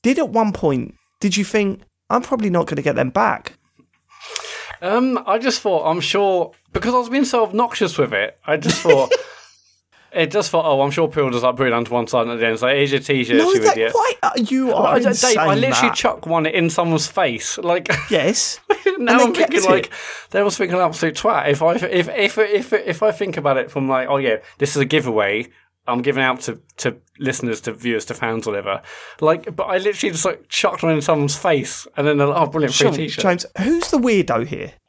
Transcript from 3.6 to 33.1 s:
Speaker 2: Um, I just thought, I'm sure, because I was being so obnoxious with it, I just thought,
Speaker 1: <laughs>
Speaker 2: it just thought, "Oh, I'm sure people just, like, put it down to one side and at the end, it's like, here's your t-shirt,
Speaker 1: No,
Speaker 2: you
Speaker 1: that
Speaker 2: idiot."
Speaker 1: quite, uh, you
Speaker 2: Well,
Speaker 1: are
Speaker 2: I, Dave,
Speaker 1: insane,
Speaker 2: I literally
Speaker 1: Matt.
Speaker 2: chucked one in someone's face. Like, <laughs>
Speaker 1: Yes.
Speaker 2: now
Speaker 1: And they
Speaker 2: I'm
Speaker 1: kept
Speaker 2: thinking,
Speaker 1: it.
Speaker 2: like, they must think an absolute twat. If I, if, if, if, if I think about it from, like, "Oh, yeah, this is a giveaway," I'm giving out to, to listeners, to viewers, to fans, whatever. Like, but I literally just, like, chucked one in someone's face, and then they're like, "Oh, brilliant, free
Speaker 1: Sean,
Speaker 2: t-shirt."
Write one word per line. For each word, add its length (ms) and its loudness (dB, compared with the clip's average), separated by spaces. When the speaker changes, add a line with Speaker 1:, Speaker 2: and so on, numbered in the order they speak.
Speaker 2:
Um, 460 0
I 120 2
just 220 -2
thought, 280 0
I'm 120 0
sure, 500 0
because 220 -2
I 60 2
was 100 -4
being 160 2
so 180 2
obnoxious 540 0
with 160 0
it, 320 -2
I 120 0
just 240 0
thought, 300 6
Speaker 1:
<laughs> 500 -20
Speaker 2:
it 180 2
just 200 0
thought, 140 2
"Oh, 160 4
I'm 100 2
sure 160 0
people 240 0
just, 120 0
like, 120 2
put 120 0
it 40 2
down 140 0
to 80 -8
one 140 0
side 160 2
and 80 -2
at 80 -6
the 60 2
end, 80 2
it's 80 -4
like, 140 2
here's 160 2
your 100 0
t-shirt, 360 0
Speaker 1:
No, 140 4
Speaker 2:
you 100 4
Speaker 1:
that 160 4
Speaker 2:
idiot." 160 2
Speaker 1:
quite, 280 2
uh, 140 0
you 320 0
Speaker 2:
Well, 100 0
Speaker 1:
are 180 2
Speaker 2:
I, 40 4
Dave, 80 2
Speaker 1:
insane, 320 2
Speaker 2:
I 160 4
literally 320 2
Speaker 1:
Matt. 80 -2
Speaker 2:
chucked 320 -2
one 180 0
in 240 0
someone's 380 0
face. 500 -2
Like, 300 -2
<laughs> 120 -12
Speaker 1:
Yes. 480 0
Speaker 2:
now 60 4
Speaker 1:
And 100 -2
they 60 4
Speaker 2:
I'm 200 6
Speaker 1:
kept 200 2
Speaker 2:
thinking, 160 2
Speaker 1:
it. 40 6
Speaker 2:
like, 180 0
they 120 2
must 140 0
think 160 -2
an 60 2
absolute 360 0
twat. 340 0
If 140 2
I, 120 4
if, 340 0
if, 280 0
if, 360 0
if 280 -2
I 100 4
think 260 -6
about 200 0
it 140 -4
from, 180 -4
like, 200 0
"Oh, 80 0
yeah, 200 0
this 160 -2
is 60 0
a 40 2
giveaway," 600 0
I'm 140 -2
giving 220 0
out 180 0
to, 180 -8
to 200 -4
listeners, 420 -4
to 120 -8
viewers, 320 -4
to 100 -10
fans, 320 -4
whatever. 340 -4
Like, 340 0
but 100 -4
I 120 -2
literally 360 -2
just, 120 -4
like, 240 -4
chucked 320 -2
one 140 2
in 80 -2
someone's 340 0
face, 480 -2
and 120 0
then 100 2
they're 80 4
like, 160 0
"Oh, 80 2
brilliant, 240 0
free 140 4
Speaker 1:
Sean, 80 2
Speaker 2:
t-shirt." 260 -6